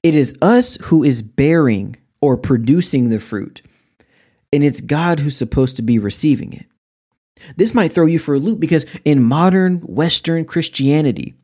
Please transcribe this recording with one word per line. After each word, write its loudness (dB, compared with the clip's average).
It 2
is 0
us 2
who 2
is 0
bearing 0
or 2
producing 0
the -2
fruit, -12
and 2
it's 0
God -2
who's -4
supposed -2
to -6
be 2
receiving -2
it. -20
This 0
might 0
throw 2
you 2
for -2
a 0
loop -2
because 0
in 2
modern 2
Western -2
Christianity -2